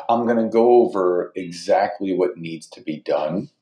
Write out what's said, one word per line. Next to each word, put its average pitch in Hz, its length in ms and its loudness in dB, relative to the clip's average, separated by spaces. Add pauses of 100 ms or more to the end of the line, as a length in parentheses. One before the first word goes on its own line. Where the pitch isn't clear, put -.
I'm 117 180 0
gonna 113 220 0
go 117 340 6
over 90 540 0
exactly 95 800 -2
what 90 200 -2
needs 82 340 -12
to - 100 -20
be 78 180 -8
done 76 520 -4 (120)